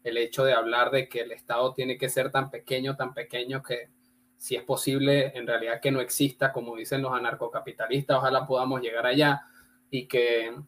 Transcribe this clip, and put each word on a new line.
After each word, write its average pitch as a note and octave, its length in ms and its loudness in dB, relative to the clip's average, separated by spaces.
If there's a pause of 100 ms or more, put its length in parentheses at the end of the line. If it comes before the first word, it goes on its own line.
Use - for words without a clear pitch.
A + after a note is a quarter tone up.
el A#2 140 -2
hecho A#2 260 0
de C3+ 100 6
hablar A#2 360 2
de C3 180 2
que A#2+ 140 -4
el A#2 100 -10
Estado B2 420 -2
tiene B2+ 240 -4
que B2+ 120 -2
ser C3+ 220 0
tan C3+ 180 0
pequeño, C3 460 -4
tan B2+ 180 -6
pequeño B2 480 -6
que, A#2+ 280 -8 (480)
si - 180 -4
es A#2 80 -4
posible, C#3 760 2
en A#2+ 80 -6
realidad A#2 360 0
que C#3 100 2
no C3+ 100 2
exista, C#3 500 0
como A#2 240 -6
dicen B2 260 -4
los C3 120 -2
anarcocapitalistas, A#2+ 1040 -2
ojalá C3 300 2
podamos C3 340 0
llegar A#2 240 -2
allá, C#3+ 380 4 (460)
y B2 180 -6
que A#2 480 2 (120)